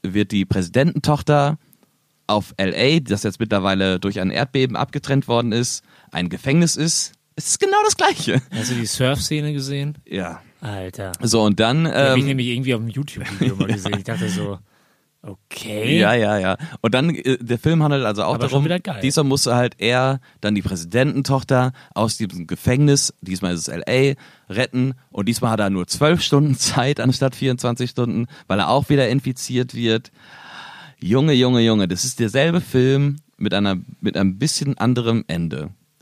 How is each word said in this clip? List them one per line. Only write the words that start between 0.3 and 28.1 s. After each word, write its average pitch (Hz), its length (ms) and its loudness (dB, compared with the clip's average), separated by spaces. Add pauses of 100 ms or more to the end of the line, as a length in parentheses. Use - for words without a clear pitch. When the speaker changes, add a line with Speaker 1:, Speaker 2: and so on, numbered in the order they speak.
Speaker 1:
die 98 140 2
Präsidententochter 143 1120 2 (720)
auf 104 300 0
L 95 180 0
A, 143 260 4
das 104 220 -2
jetzt 104 160 -4
mittlerweile 95 600 0
durch 101 200 -4
ein 95 120 -2
Erdbeben 127 440 -2
abgetrennt 139 520 -2
worden 117 240 0
ist, 120 320 -2 (280)
ein 87 180 -4
Gefängnis 151 460 0
ist. - 360 -2 (240)
Es - 140 -10
ist - 100 -2
genau 403 240 0
das 415 140 0
Gleiche. - 440 0 (100)
Speaker 2:
Hast 127 200 -4
du 123 40 -4
die 117 100 -4
Surf-Szene 147 680 -2
gesehen? 143 440 -6 (100)
Speaker 1:
Ja. 85 340 -8 (200)
Speaker 2:
Alter. 95 500 -10 (100)
Speaker 1:
So, 113 220 2
und 104 160 2
dann, 123 240 2
Speaker 2:
Die 160 80 0
hab 135 240 2
ich 131 60 4
Speaker 1:
ähm, 139 60 0
Speaker 2:
nämlich 131 200 -2
irgendwie 123 260 -2
auf 110 80 -2
einem 113 80 -6
YouTube-Video 113 680 -4
mal 98 100 -2
Speaker 1:
<laughs> 113 40 0
Speaker 2:
gesehen. 101 260 -4
Ich 95 80 -10
dachte 117 240 -4
so, 101 280 -6 (640)
okay. 107 760 -4
Speaker 1:
Ja, 180 160 4
ja, 107 240 2
ja. 92 180 0 (240)
Und 117 140 2
dann, 139 180 2
äh, - 260 0
der 120 200 -4
Film 160 240 4
handelt 143 220 2
also 104 180 -2
auch 110 120 0
Speaker 2:
Aber 120 100 -2
schon 135 60 -2
Speaker 1:
darum, 139 140 2
Speaker 2:
wieder 175 140 0
geil. 135 240 -8
Speaker 1:
diesmal 143 220 2
musste 131 300 2
halt 123 240 2
er 127 400 2 (220)
dann 104 140 0
die 101 80 0
Präsidententochter 127 1120 0 (200)
aus 110 240 0
diesem 87 300 -8
Gefängnis, 139 760 2
diesmal 92 320 -4
ist 85 60 -2
es 76 80 -8
L 87 200 -8
A, - 640 0
retten. 127 420 -2 (180)
Und 101 160 -4
diesmal 117 240 0
hat 110 80 0
er 101 100 0
nur 92 160 -2
zwölf 156 360 2
Stunden 143 340 4
<laughs> - 20 -2
Zeit 139 420 0
anstatt 127 360 0
vierundzwanzig 127 560 -2
Stunden, 117 340 -2 (220)